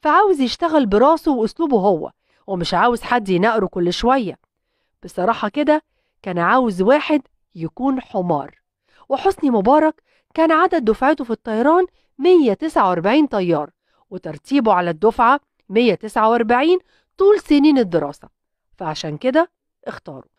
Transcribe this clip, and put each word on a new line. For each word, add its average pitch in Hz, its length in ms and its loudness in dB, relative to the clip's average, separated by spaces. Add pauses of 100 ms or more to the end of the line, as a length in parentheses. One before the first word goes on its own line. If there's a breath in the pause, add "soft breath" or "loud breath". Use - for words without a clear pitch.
فعاوز 330 400 2
يشتغل 302 440 -2
براسه 262 460 2
وأسلوبه 254 460 -2
هو، 180 340 0 (360)
ومش 185 260 -6
عاوز 233 280 0
حد 233 280 -4
يناقره 196 360 0
كل 175 280 -4
شوية. 233 460 -2 (640)
بصراحة 190 460 -4
كده، 302 340 -2 (380)
كان 180 180 -6
عاوز 202 420 0
واحد 285 400 2 (340)
يكون 247 460 -6
حمار. 175 580 -6 (500 soft breath)
وحسني 294 400 -2
مبارك 269 540 2 (300)
كان 320 180 0
عدد 330 340 0
دفعته 262 380 0
في 233 80 -8
الطيران 262 540 0 (340)
مية 302 340 4
تسعة 294 360 0
وأربعين 202 380 2
طيار، 170 420 -2 (400)
وترتيبه 202 640 -2
على 175 160 0
الدفعة 226 500 2 (300)
مية 220 260 2
تسعة 220 340 -2
وأربعين 240 500 0 (380)
طول 403 220 4
سنين 285 380 4
الدراسة، 165 520 -4 (480)
فعشان 156 400 -10
كده 269 340 -2 (360)
اختاره. - 380 -18 (140)